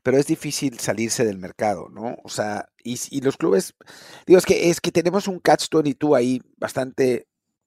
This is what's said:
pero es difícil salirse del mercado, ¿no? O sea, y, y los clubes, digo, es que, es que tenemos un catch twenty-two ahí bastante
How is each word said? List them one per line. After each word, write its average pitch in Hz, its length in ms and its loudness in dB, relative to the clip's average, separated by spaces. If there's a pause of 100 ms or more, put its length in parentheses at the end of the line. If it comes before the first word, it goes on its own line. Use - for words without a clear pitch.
pero 127 160 2
es 143 80 0
difícil 147 500 -4
salirse 113 480 -2
del 98 140 -4
mercado, 92 500 -4
¿no? 110 340 -12
O - 60 -18
sea, 104 400 -6 (140)
y, - 160 -8 (100)
y 139 120 -6
los 131 160 0
clubes, 185 360 0 (540)
digo, 175 100 10
es 175 80 4
que, - 240 2
es 170 100 0
que 175 120 -6
tenemos 175 360 0
un 185 120 -6
catch - 300 2
twenty-two 147 440 2
ahí 127 260 2 (180)
bastante 127 680 -2 (420)